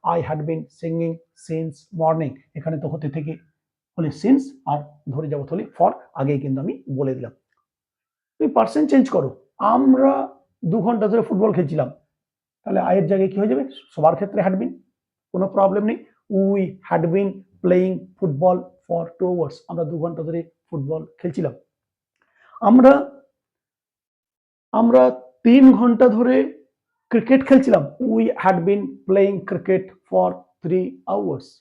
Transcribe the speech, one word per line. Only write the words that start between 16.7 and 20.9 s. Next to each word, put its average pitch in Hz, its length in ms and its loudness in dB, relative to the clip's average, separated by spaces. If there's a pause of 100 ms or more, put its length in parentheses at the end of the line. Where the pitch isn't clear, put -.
been 196 220 -2 (320)
playing 185 340 2
football 180 600 -2
for - 460 -8
two 180 240 -6
hours।" 175 260 -4 (140)
আমরা 170 160 -6
দু 156 140 -8
ঘন্টা 165 240 -6
ধরে 165 280 -8 (200)
ফুটবল 156 360 -8 (120)